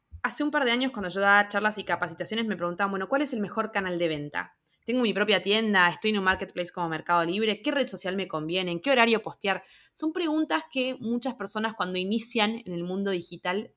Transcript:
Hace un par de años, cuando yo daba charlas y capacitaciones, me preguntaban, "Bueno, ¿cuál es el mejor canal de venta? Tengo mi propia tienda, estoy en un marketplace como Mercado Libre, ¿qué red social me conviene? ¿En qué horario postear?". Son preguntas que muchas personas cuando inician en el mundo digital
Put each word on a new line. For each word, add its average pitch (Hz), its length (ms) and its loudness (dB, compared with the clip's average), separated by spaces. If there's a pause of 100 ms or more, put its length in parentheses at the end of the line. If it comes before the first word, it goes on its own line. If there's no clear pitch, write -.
(220)
Hace 254 220 -2
un 302 60 0
par 277 160 2
de 233 60 2
años, 262 200 0
cuando 196 160 -6
yo 190 140 -2
daba 202 260 6
charlas 208 300 0
y 185 60 -6
capacitaciones, 180 600 -2
me 196 100 -2
preguntaban, 175 340 -2
"Bueno, 190 180 -4
¿cuál 277 140 2
es 269 100 -2
el 220 80 -2
mejor 214 320 -4
canal 185 260 -2
de 170 100 2
venta? 151 460 -6 (300)
Tengo 247 180 2
mi 208 120 4
propia 196 260 4
tienda, 202 480 4
estoy 190 220 -2
en 208 80 2
un 190 60 0
marketplace 185 480 -2
como 170 160 -4
Mercado 165 360 2
Libre, 208 380 0
¿qué 294 80 -2
red 269 160 2
social 190 300 -6
me 190 100 -2
conviene? 170 460 -2
¿En 170 80 -4
qué 277 100 0
horario 233 320 4
postear?". - 400 -4 (300)
Son 311 200 -4
preguntas 311 600 -2
que 254 260 -2
muchas 240 360 -4
personas 214 400 -4
cuando 185 260 -2
inician 220 640 0
en 180 80 -8
el 170 100 -4
mundo 196 300 -2
digital 180 640 -6